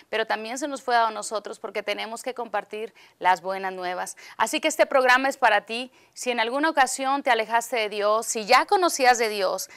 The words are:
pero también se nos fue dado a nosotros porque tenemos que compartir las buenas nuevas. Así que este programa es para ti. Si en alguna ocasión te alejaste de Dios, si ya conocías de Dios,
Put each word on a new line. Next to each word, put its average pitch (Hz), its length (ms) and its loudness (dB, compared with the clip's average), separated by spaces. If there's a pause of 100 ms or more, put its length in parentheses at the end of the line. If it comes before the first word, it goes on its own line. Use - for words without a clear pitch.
pero 220 180 -2
también 220 320 -6
se 294 100 -6
nos 269 140 -8
fue 240 120 -2
dado 233 140 4
a 220 40 -4
nosotros 208 460 -8
porque 208 240 -8
tenemos 208 400 -6
que 254 120 -8
compartir 214 600 -8 (240)
las 180 220 2
buenas 190 320 -6
nuevas. 185 440 -8 (200)
Así 262 240 0
que 320 80 0
este 302 180 4
programa 262 420 4
es 269 80 -4
para 214 280 4
ti. 247 280 -8 (200)
Si - 180 -6
en 240 100 -2
alguna 269 300 0
ocasión 269 520 0
te 262 80 0
alejaste 233 460 0
de 214 120 0
Dios, 214 380 0
si 220 200 -6
ya 262 200 6
conocías 294 520 4
de 226 100 0
Dios, 190 480 -2